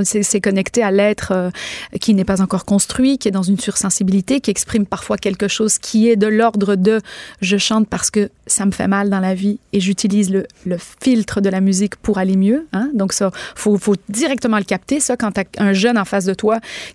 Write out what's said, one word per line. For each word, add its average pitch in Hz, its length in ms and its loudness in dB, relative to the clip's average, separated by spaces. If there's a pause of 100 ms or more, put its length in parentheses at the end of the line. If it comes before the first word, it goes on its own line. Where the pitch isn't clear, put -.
C'est, 208 200 0
c'est 202 180 0
connecté 190 420 0
à 202 80 2
l'être, 202 440 0
euh, 180 160 -2 (500)
qui 220 140 2
n'est 190 100 2
pas 190 160 0
encore 190 240 -2
construit, 254 540 2
qui - 100 0
est 196 40 -2
dans 190 100 -2
une 185 180 0
sursensibilité, 196 800 0
qui 185 100 -2
exprime 202 360 -2
parfois - 320 -4
quelque 196 280 -2
chose 214 300 0
qui 220 320 2
est 226 80 4
de 202 100 2
l'ordre 214 500 2
de « 214 260 2 (400)
je 196 160 0
chante 220 280 2
parce - 240 -4
que 208 200 0 (160)
ça - 180 0
me 202 60 2
fait 185 180 -2
mal 196 220 0
dans 196 100 0
la 185 140 0
vie 196 240 -2 (160)
et 202 60 2
j'utilise 196 500 0
le, 190 160 -2 (180)
le 180 140 -4
filtre - 640 0
de 196 80 2
la 190 100 0
musique 190 360 2
pour 202 220 -2
aller 190 180 2
mieux », 226 360 2
hein. 226 220 -2
Donc 196 180 0
ça, 196 200 -2 (240)
faut, 208 200 2
faut 196 200 2 (120)
directement 233 500 0
le 196 60 -2
capter, 269 360 -2
ça, 247 160 -2
quand 208 160 -2
t'as 196 100 -2 (160)
un 202 140 2
jeune 220 260 2
en 196 60 0
face 196 200 -2
de 190 100 0
toi 214 260 0 (340)